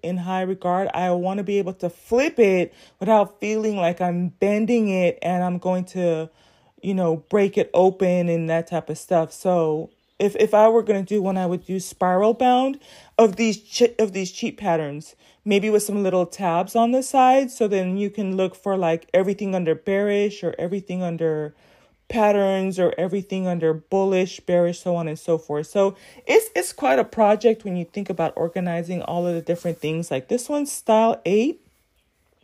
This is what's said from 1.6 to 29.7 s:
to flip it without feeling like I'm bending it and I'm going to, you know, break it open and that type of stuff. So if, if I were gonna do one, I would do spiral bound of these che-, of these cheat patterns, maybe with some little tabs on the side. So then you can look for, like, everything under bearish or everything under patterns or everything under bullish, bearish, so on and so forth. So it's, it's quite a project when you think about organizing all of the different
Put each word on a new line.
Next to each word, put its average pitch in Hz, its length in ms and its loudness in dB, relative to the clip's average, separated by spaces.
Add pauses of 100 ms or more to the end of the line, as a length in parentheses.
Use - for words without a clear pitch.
to 175 140 -4
flip 269 500 -2
it 190 340 4 (260)
without 208 400 2
feeling 214 380 -4
like 175 240 0
I'm 175 280 -2
bending 214 600 0
it 185 320 0
and 180 220 -2
I'm 180 160 -2
going 185 260 -4
to, 165 440 -2 (520)
you 196 140 -4
know, 170 220 0
break 196 400 0
it - 160 0
open 180 540 2
and 165 220 -2
that 165 180 -2
type 165 220 -6
of 160 80 -8
stuff. 160 340 0
So 165 600 -2 (260)
if, 196 200 0
if 214 160 2
I 214 160 8
were 226 120 4
gonna 202 220 -2
do 202 180 -2
one, 185 160 -2
I 185 80 -2
would 180 200 -4
do 190 140 -6
spiral 185 540 2
bound 254 460 2 (400)
of 214 160 6
these 220 260 0
che-, 240 380 0
of 208 140 0
these 190 180 -6
cheat - 260 -8
patterns, 160 580 -4 (280)
maybe 202 260 2
with 208 140 4
some 208 180 -2
little 185 240 2
tabs 180 500 -2
on 233 160 4
the 262 120 0
side. 262 480 4
So 220 160 0
then 190 300 0
you 202 120 -2
can 190 280 -4
look 185 180 0
for, 196 220 -4
like, 165 360 -2
everything 196 400 0
under 170 220 0
bearish 202 680 -2
or 170 140 -4
everything 185 460 -6
under 160 500 -4 (540)
patterns 196 720 0
or 180 180 2
everything 190 500 -4
under 165 260 0
bullish, 185 680 -2
bearish, 175 380 0
so 175 160 -4
on 165 120 -4
and 156 120 -8
so 165 180 0
forth. 151 300 -6
So 196 280 0 (300)
it's, 440 300 4
it's 359 160 -2
quite 262 280 0
a 226 40 2
project 220 640 2
when 185 100 -6
you 175 80 -4
think 202 260 -8
about 170 280 -4
organizing 175 640 -4
all 175 260 -4
of 175 60 -2
the 165 80 -4
different 170 380 -4